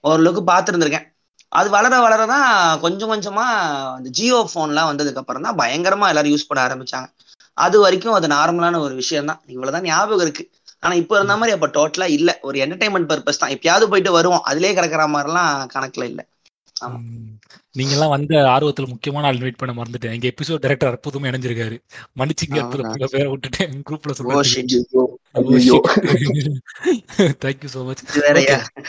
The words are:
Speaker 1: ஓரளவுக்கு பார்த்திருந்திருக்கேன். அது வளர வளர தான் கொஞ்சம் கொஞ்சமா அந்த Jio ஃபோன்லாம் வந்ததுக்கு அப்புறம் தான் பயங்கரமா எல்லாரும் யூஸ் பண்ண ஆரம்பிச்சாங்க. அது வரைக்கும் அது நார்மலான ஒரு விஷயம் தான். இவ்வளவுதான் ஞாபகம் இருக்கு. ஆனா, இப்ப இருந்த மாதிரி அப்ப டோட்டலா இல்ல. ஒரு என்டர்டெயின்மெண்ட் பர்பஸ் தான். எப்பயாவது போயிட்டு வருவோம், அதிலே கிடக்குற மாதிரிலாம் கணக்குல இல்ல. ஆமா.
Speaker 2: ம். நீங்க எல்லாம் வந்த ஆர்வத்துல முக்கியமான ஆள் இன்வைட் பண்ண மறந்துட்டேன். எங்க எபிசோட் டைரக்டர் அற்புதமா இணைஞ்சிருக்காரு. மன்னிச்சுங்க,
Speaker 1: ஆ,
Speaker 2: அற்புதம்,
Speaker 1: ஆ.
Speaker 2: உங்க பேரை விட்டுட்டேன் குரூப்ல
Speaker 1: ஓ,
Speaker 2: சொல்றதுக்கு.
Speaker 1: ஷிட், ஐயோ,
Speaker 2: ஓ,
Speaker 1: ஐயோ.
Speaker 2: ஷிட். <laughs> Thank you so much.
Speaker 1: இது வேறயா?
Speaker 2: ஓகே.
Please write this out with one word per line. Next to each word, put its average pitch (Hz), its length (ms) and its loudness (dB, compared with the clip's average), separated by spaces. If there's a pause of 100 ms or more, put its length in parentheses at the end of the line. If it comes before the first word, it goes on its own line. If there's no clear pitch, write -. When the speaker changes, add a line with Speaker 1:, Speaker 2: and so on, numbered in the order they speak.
Speaker 1:
ஓரளவுக்கு 165 520 4
பார்த்திருந்திருக்கேன். 170 520 0 (440)
அது 190 200 2
வளர 240 320 4
வளர 220 240 4
தான் 214 540 2
கொஞ்சம் 196 320 -2
கொஞ்சமா 208 320 -4 (500)
அந்த 127 240 -12
Jio 233 280 2 (100)
ஃபோன்லாம் 156 380 0
வந்ததுக்கு 143 220 -4
அப்புறம் 135 260 -8
தான் 220 140 -4
பயங்கரமா 175 520 0
எல்லாரும் 151 240 2
யூஸ் 147 160 0
பண்ண 131 280 0
ஆரம்பிச்சாங்க. 127 300 -10 (480)
அது 185 260 4
வரைக்கும் 196 340 4
அது 170 140 2
நார்மலான 170 520 2
ஒரு 139 160 -4
விஷயம் 143 300 -4
தான். - 200 -8
இவ்வளவுதான் 135 400 -6
ஞாபகம் 190 360 0
இருக்கு. 156 280 -4 (300)
ஆனா, 175 140 -2
இப்ப 175 220 0
இருந்த 202 220 2
மாதிரி 220 220 0
அப்ப 156 80 0
டோட்டலா 156 400 0
இல்ல. 165 340 2
ஒரு 135 180 -6
என்டர்டெயின்மெண்ட் 180 520 -2
பர்பஸ் 147 260 -2
தான். 135 120 -2
எப்பயாவது 170 360 2
போயிட்டு 190 260 2
வருவோம், 175 300 4
அதிலே 170 320 -2
கிடக்குற 160 340 0
மாதிரிலாம் 147 680 -2
கணக்குல 131 300 -8
இல்ல. 117 220 -10 (600)
ஆமா. 123 120 -12
Speaker 2:
ம். 117 340 -16 (400)
நீங்க 135 220 -4
எல்லாம் 151 160 2
வந்த 147 280 2
ஆர்வத்துல 139 500 2
முக்கியமான 143 400 -4
ஆள் 131 100 0
இன்வைட் 123 200 -6
பண்ண 120 240 -8
மறந்துட்டேன். 120 320 -8
எங்க 117 140 -4
எபிசோட் 156 320 -6
டைரக்டர் 131 400 0
அற்புதமா 139 240 -8
இணைஞ்சிருக்காரு. 120 540 -6 (420)
மன்னிச்சுங்க, 151 400 -2
Speaker 1:
ஆ, 147 40 -2
Speaker 2:
அற்புதம், 127 220 -6
Speaker 1:
ஆ. 110 40 -6
Speaker 2:
உங்க 131 220 -4
பேரை 139 200 0
விட்டுட்டேன் 139 580 -6
குரூப்ல 147 340 -8
Speaker 1:
ஓ, 135 180 2
Speaker 2:
சொல்றதுக்கு. 135 40 2 (100)
Speaker 1:
ஷிட், 127 160 -6
ஐயோ, 127 480 0 (120)
Speaker 2:
ஓ, 131 220 2
Speaker 1:
ஐயோ. 123 280 8 (140)
Speaker 2:
ஷிட். 143 600 0 (280)
<laughs> 302 340 -2
Thank 135 460 0
you - 20 -16
so 131 260 -10
much. 135 40 -8 (140)
Speaker 1:
இது 147 180 2
வேறயா? 139 320 4
Speaker 2:
ஓகே. 120 40 -8 (260)